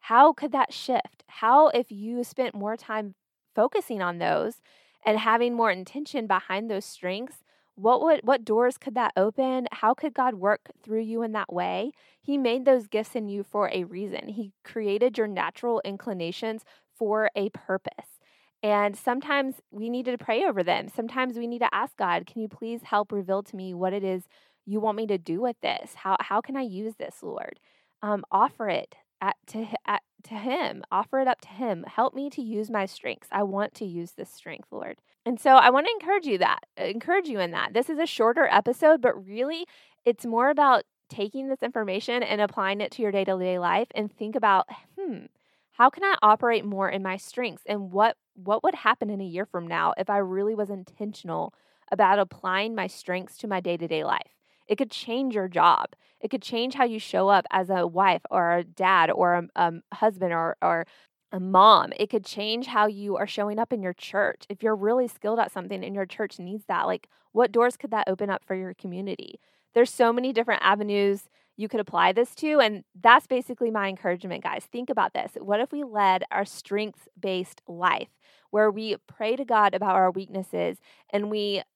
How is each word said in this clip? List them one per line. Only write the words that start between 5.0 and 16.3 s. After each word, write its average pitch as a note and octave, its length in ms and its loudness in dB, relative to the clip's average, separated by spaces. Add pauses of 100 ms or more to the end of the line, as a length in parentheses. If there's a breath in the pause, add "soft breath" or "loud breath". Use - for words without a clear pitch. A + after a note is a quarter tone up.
and G#3+ 120 2
having A#3 360 2
more A3+ 180 2
intention A3+ 560 -8
behind G3 420 -2
those G3+ 140 -4
strengths, G3+ 540 -10 (400)
what A3+ 240 4
would, D#4 220 4
what A#3+ 200 2
doors A#3 340 2
could A3+ 180 -12
that A#3 200 0
open? B3+ 560 0
How A3 220 2
could C4+ 220 -4
God B3+ 180 0
work G3+ 380 -2 (100)
through A3 200 -4
you A3+ 200 -6
in A3+ 120 -4
that G#3 200 -6
way? F3+ 380 -4 (280 soft breath)
He C#4+ 160 -4
made B3+ 300 -2
those B3+ 220 4
gifts G#3+ 280 -4
in A3 140 -6
you G3+ 140 -6
for G3+ 280 -2
a F#3 120 -4
reason. F#3 460 -10
He G3+ 220 -10 (120)
created G#3+ 520 -2
your A3 120 -2
natural A3 580 -4
inclinations G3 800 -8 (320 soft breath)